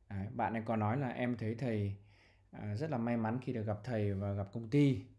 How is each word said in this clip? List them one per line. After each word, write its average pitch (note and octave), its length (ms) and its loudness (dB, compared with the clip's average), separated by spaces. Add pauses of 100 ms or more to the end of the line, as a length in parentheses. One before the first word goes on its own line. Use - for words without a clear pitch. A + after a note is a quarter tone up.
Đấy, G2 260 -4
bạn A2 180 0
ấy A2+ 140 -2
có A2+ 100 2
nói G#2+ 200 2
là C#3 120 0
"Em B2 280 0
thấy A2 180 -2
thầy, G#2+ 420 0 (540)
à, G#2+ 260 -6
rất D#3 140 -2
là C3 80 0
may A#2 180 2
mắn A2+ 260 0
khi C3 100 -2
được A2 140 -2
gặp G#2+ 180 0
thầy G#2+ 300 0
và G2+ 180 0
gặp G2+ 200 -2
công A2+ 180 -6
ty. C#3 340 6 (140)